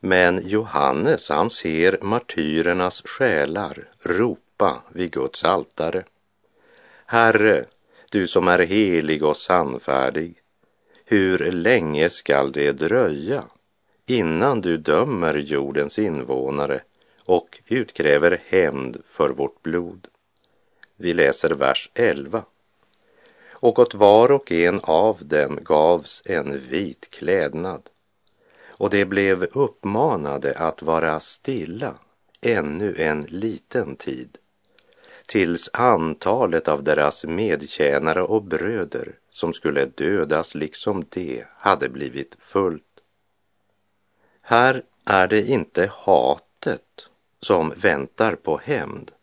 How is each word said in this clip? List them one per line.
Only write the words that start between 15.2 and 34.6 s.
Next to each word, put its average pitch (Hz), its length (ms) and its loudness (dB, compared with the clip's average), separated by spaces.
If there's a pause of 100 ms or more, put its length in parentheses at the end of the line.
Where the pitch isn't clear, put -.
jordens 71 640 -2
invånare 69 840 -2 (460)
och - 400 -2
utkräver 85 800 2
hämnd 69 600 0
för 73 240 -2
vårt 67 320 -6
blod?" 87 440 -6 (920)
Vi 87 180 -2
läser 78 360 2
vers 67 440 -2
elva. 92 500 -2 (1080)
"Och - 260 2
åt 120 160 4
var 107 380 8
och 139 200 0
en 87 300 2
av 90 420 2
dem 71 380 0
gavs 80 600 2
en 71 340 -4 (100)
vit 78 420 -8
klädnad, 80 720 -4 (840)
och - 240 -4
de 101 140 2
blev 98 380 2
uppmanade 95 1160 -2
att 80 240 -4
vara 80 380 0
stilla 107 760 -8 (460)
ännu 92 580 -2
en 76 240 0
liten 92 760 -6
tid, - 420 -12 (880)